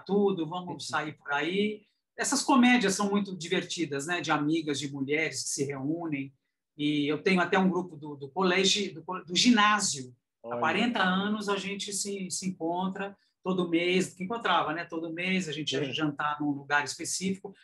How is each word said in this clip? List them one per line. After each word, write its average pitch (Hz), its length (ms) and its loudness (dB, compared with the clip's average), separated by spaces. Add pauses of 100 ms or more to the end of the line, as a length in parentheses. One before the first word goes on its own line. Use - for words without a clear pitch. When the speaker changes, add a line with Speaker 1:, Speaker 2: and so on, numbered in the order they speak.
Speaker 1:
tudo, 190 440 2
vamos 180 260 -8
Speaker 2:
Uhum. 143 60 -12
Speaker 1:
sair 151 340 -4
por - 180 -12
aí." 190 500 0 (360)
Essas 226 260 0
comédias 247 520 6
são 202 140 0
muito 196 280 0
divertidas, 156 680 -2
né? 175 140 -2
De 160 100 -2
amigas, 147 480 0
de 139 120 -6
mulheres 143 520 -2
que - 60 -6
se 143 160 -2
reúnem. 143 680 -4 (440)
E 147 300 0
eu 151 140 0
tenho 185 200 4
até 175 160 2
um 190 120 6
grupo 170 260 -2
do, 147 200 -12
do 139 140 -12
colégio, 185 640 2
do 160 100 -14
co-, 180 200 -8
do 180 120 -8
ginásio. 202 800 4 (300)
Há 113 60 -16
Speaker 2:
Olha. 120 100 -4
Speaker 1:
quarenta 202 440 2
anos 196 440 2
a 202 100 0
gente 196 360 -6
se, 196 380 -4
se - 180 -6
encontra 185 680 -4 (280)
todo 185 260 0
mês, 175 440 2
que 180 100 -10
encontrava, 185 500 0
né? 170 120 -6
Todo 160 280 -6
mês 175 340 -2
a 151 40 -4
gente 147 220 -4
ia 139 120 0
Speaker 2:
Sim. 131 80 -4
Speaker 1:
jantar 147 480 -2
num 147 100 0
lugar 139 320 -2
específico, 185 720 -6 (100)